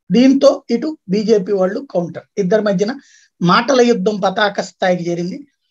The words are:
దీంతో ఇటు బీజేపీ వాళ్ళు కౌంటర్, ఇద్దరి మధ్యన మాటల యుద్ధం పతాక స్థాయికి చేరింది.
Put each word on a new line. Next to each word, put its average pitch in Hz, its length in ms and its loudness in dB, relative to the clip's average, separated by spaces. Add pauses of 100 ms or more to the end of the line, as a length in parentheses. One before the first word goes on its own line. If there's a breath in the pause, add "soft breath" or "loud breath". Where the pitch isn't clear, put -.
(120)
దీంతో 269 580 4
ఇటు 240 280 -4 (120)
బీజేపీ 208 420 0
వాళ్ళు 202 400 -2
కౌంటర్, 170 320 -6 (140)
ఇద్దరి 208 240 0
మధ్యన 208 380 -2 (420 loud breath)
మాటల 226 400 2
యుద్ధం 214 380 0
పతాక 202 420 -2
స్థాయికి 180 480 -4
చేరింది. 175 380 -6 (240)